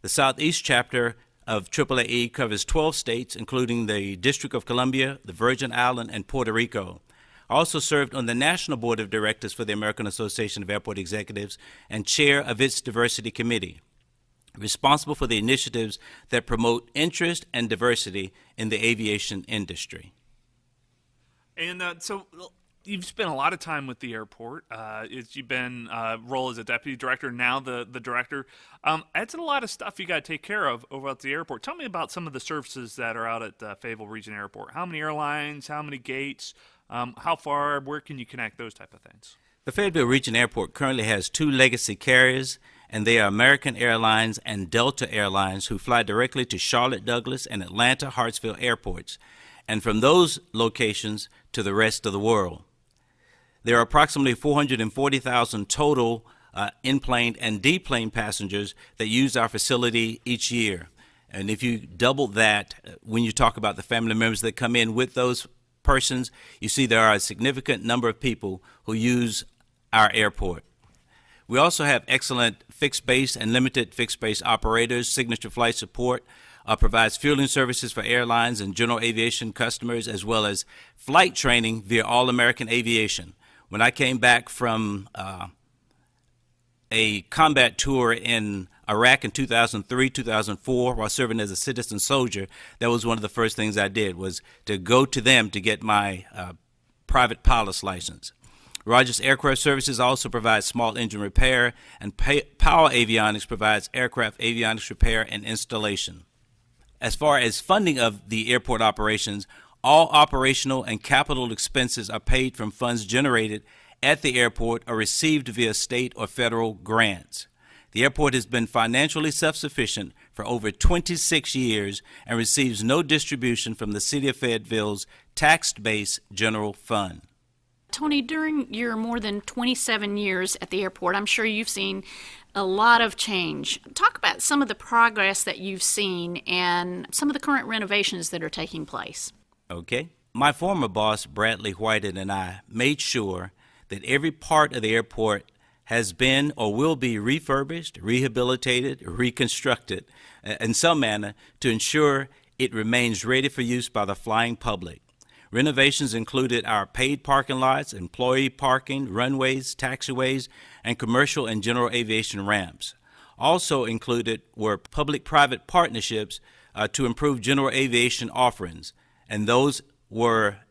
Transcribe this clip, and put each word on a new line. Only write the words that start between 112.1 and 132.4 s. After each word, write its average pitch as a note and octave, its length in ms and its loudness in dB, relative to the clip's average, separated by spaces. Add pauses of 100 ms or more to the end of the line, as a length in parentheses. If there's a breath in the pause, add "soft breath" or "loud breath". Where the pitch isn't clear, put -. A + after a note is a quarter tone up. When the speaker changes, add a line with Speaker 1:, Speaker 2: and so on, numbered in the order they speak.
Speaker 1:
paid C3 380 2
from G#2+ 120 -4
funds A#2+ 360 -4
generated A2+ 580 0 (400 soft breath)
at D3+ 180 4
the B2+ 180 2
airport A#2 480 2
or A#2 80 -4
received C3+ 520 0
via A2+ 260 0
state B2 420 -2
or G#2+ 120 -4
federal A2+ 460 -2
grants. G2+ 720 -2 (440 soft breath)
The A2 120 2
airport C#3 320 2
has A#2+ 100 0
been A2+ 220 0
financially C#3 640 0
self-sufficient C#3+ 800 -2 (200 soft breath)
for G#2 140 -8
over A2 240 -2
twenty-six E3+ 840 2
years G#2 460 0 (240 loud breath)
and A#2 120 -2
receives A2+ 460 0
no C3+ 200 4
distribution B2+ 720 -2
from G#2+ 160 -6
the G#2 80 -4
City C#3 280 -2
of B2+ 100 -2
Fayetteville's G#2+ 680 -2 (300 soft breath)
tax-based A2 840 0 (120)
general G#2+ 420 0
fund. G2 480 -4 (680)
Speaker 3:
Tony, D4 320 0
during D#4 520 -4
your A#3 220 -4
more A3+ 240 -4
than G#3 220 -6
twenty-seven A3 720 -2
years F#3+ 460 -2
at - 80 -10
the F#3+ 140 -2
airport, F#3 320 -2
I'm G3+ 100 -2
sure A3 180 0
you've A3 240 0
seen F#3+ 360 -4 (500 loud breath)